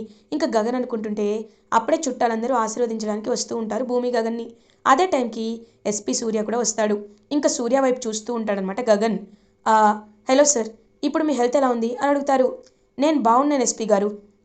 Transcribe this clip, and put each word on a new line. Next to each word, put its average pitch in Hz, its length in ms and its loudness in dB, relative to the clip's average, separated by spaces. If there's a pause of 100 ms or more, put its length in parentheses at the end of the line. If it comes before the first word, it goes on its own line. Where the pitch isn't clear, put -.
(320)
ఇంకా 302 160 -2
గగన్ 226 280 0
అనుకుంటుంటే 214 520 -4 (460)
అప్పుడే 302 240 2
చుట్టాలందరూ 233 580 -2
ఆశీర్వదించడానికి 220 720 -2
వస్తూ 240 260 -4
ఉంటారు 226 280 -4
భూమి 247 280 -2
గగన్ని. 226 360 -4 (380)
అదే 269 200 6
టైంకి 233 400 -2 (400)
ఎస్పీ 208 280 -4
సూర్య 220 300 -2
కూడా 214 140 -4
వస్తాడు. 220 380 0 (360)
ఇంకా 294 180 2
సూర్య 254 300 0
వైపు 254 280 2
చూస్తూ 220 260 -6
ఉంటాడనమాట 202 560 -4
గగన్. 208 280 2 (480)
"ఆ, 220 80 4 (560)
హలో 269 140 6
సార్, 226 260 0 (340)
ఇప్పుడు 302 200 0
మీ 302 100 0
హెల్త్ 240 220 2
ఎలా 277 140 4
ఉంది?" 233 260 0
అని 277 140 0
అడుగుతారు. 269 380 2 (500)
"నేను 302 240 2
బాగున్నాను 254 420 4
ఎస్పీ 226 220 -4
గారు, 208 240 2 (360)